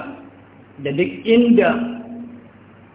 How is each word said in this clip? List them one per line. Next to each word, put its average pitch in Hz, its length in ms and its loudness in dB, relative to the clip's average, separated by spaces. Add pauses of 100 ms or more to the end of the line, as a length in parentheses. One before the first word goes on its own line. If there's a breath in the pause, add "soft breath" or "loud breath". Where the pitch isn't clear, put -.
(800)
da 139 100 -6
duk 151 220 -2 (100)
inda 226 480 4 (1300)